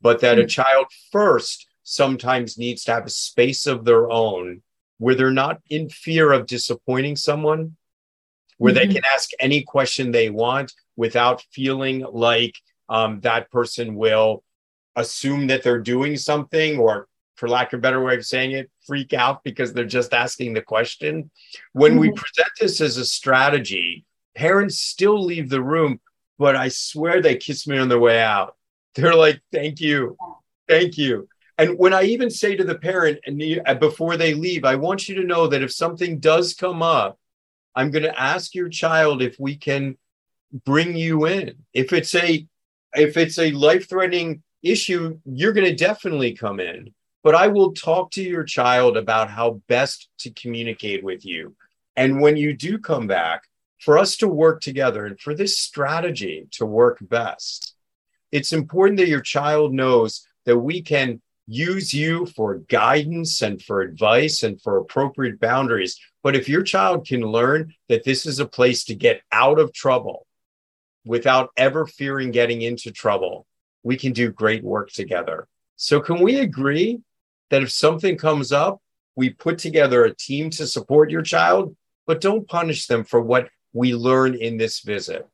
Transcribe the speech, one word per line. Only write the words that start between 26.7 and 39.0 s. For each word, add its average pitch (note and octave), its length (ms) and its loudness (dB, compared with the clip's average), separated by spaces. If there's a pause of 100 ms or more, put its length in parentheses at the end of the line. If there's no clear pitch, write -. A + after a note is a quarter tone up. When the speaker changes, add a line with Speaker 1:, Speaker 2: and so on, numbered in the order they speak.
Speaker 1:
they D3 140 4
kiss - 320 -10
me C#3 120 -2
on C3 100 0
their B2 100 4
way A#2 220 6
out. G#2 340 -2 (400)
They're E3 200 4
like, D#3 260 6 (100)
"Thank D3+ 300 -6
you. D3 360 -2 (500)
Thank E3+ 300 4
you." B2+ 300 -2 (300)
And F3 200 2
when F#3 160 6
I F#3+ 100 4
even A#3 260 0
say G3+ 260 -4
to F#3+ 80 -2
the E3+ 140 -4
parent, E3 480 0
and C#3+ 160 -8
you, D#3 240 -4
uh, C3+ 100 2
before D3+ 420 -2
they D#3+ 160 0
leave, D#3+ 320 -6
"I C3 100 2
want F3+ 320 -4
you G3 80 -8
to F#3+ 80 -4
know E3+ 240 0
that C3+ 160 0
if B2+ 80 -6
something E3 480 -6
does E3 340 2
come E3 280 -4
up, C#3 360 0 (580)
I'm C#3 160 -2
gonna D#3 260 -2
ask D3+ 360 -4
your F3+ 160 -6
child D#3+ 520 0